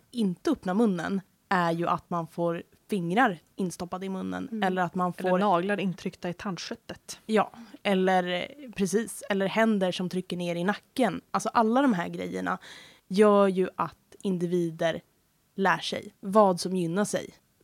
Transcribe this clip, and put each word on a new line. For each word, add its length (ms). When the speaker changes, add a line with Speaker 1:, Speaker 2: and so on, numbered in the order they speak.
Speaker 1:
inte 400
öppna 220
munnen 480
är 220
ju 160
att 220
man 180
får 360
fingrar 500
instoppade 500
i 40
munnen. 420
Speaker 2:
Mm. 120
Speaker 1:
Eller 180
att 140
man 180
får 160
Speaker 3:
Eller 100
naglar 400
intryckta 500
i 40
tandköttet. 920
Speaker 1:
Ja, 260
eller, 440
eh, 480
precis. 540
Eller 180
händer 440
som 180
trycker 280
ner 180
i 80
nacken. 580
Alltså 180
alla 320
de 120
här 160
grejerna 480
gör 400
ju 280
att 200
individer 800
lär 220
sig 420
vad 400
som 160
gynnar 300
sig. 240